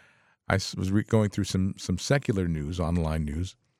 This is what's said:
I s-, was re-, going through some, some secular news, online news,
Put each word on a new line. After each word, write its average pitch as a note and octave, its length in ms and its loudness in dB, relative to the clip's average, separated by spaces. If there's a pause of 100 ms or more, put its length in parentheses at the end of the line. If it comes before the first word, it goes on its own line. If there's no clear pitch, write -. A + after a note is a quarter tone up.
(480)
I - 80 4
s-, - 200 -4
was F#2+ 160 -2
re-, G#2 100 2
going G#2+ 280 2
through G2+ 140 -2
some, F#2+ 320 -2
some - 220 -2
secular A2 480 0
news, D#2+ 320 -2
online D#2+ 460 0
news, D#2 320 -4 (240)